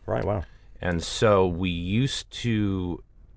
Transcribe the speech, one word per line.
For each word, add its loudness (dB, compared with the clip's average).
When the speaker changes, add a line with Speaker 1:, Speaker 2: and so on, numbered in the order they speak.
Speaker 1:
Right, -2
wow. -2
Speaker 2:
And 0
so 4
we -2
used -2
to, -2